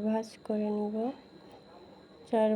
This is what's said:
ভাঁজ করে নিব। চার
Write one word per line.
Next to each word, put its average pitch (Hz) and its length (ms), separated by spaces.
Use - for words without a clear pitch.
ভাঁজ 220 280
করে 214 260
নিব। 208 260
চার 220 280